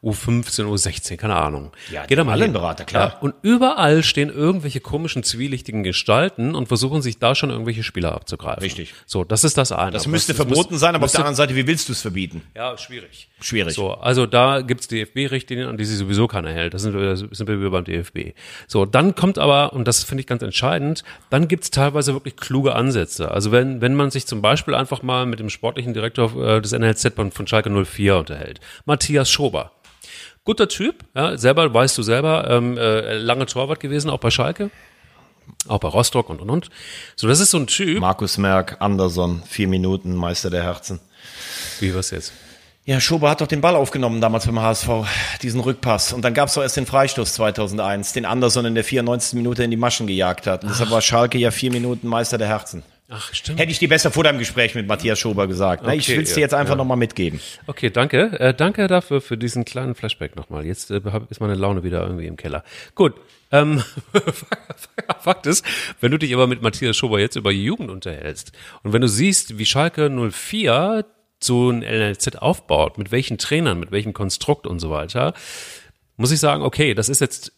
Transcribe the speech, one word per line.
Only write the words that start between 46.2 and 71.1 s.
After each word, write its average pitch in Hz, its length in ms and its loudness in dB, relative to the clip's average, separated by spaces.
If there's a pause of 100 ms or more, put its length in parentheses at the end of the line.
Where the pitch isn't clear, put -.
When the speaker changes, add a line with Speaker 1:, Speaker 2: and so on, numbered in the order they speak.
Speaker 2:
dann 120 120 2
gab's 143 180 2
doch 143 100 0
erst 131 140 -2
den 135 80 -2
Freistoß 135 480 2
zweitausendeins, 101 800 -2
den 117 140 -4
Anderson 120 400 2
in 113 80 0
der 113 100 2
vierundneunzigsten 123 540 0
Minute 120 260 0
in 117 60 0
die 113 80 0
Maschen 117 280 0
gejagt 92 400 0
hat. 92 160 -2
Und 104 80 -6
deshalb 113 200 0
Speaker 1:
Ach. 113 40 2
Speaker 2:
war 113 60 6
Schalke 120 380 4
ja 120 120 4
vier 127 220 -2
Minuten 123 340 -2
Meister 117 300 -2
der 107 120 0
Herzen. 101 340 -4 (280)
Speaker 1:
Ach, - 240 -12
stimmt. - 240 -6
Speaker 2:
Hätte 165 120 2
ich 160 80 -2
dir 165 100 2
besser 156 220 6
vor 160 140 2
deinem 143 140 6
Gespräch 117 360 0
mit 107 120 -4
Matthias 104 320 0
Schober 101 280 0
gesagt, 92 380 0
ne? 123 100 0
Ich 151 140 -2
Speaker 1:
Okay, 123 80 2
Speaker 2:
will's 156 160 0
dir 156 80 2
Speaker 1:
ja, 147 60 6
Speaker 2:
jetzt 143 80 0
einfach 143 180 2
Speaker 1:
ja. 139 60 0
Speaker 2:
nochmal 127 180 0
mitgeben. 92 420 -2 (280)
Speaker 1:
Okay, 131 240 -2
danke. 143 500 2
Äh, 127 140 4
danke 196 320 2
dafür, 175 340 2
für - 160 -6
diesen 117 300 -2
kleinen 127 280 -6
Flashback - 420 -8
nochmal. 76 280 -8
Jetzt, 87 260 -8
äh, 98 120 -2 (100)
hab, 110 180 -4
ist - 100 -12
meine 104 140 0
Laune 95 300 0
wieder 87 180 -2
irgendwie 90 240 -6
im 78 100 -10
Keller. - 280 -8 (300)
Gut. 160 200 6 (380)
Ähm, 147 300 4 (300)
<laughs> - 1080 -6
Fakt 175 260 0
ist, - 180 0 (360)
wenn 123 120 4
du 156 60 2
dich 147 160 -2
aber 127 120 6
mit 123 160 -2
Matthias 113 340 0
Schober 107 240 0
jetzt 107 160 0
über 101 160 0
Jugend 117 380 -2
unterhältst 78 640 -12 (300)
und 104 120 -4
wenn 117 80 6
du 127 60 4
siehst, 113 500 2
wie 107 80 -2
Schalke 151 440 0
null 120 220 -2
vier 202 720 0 (380)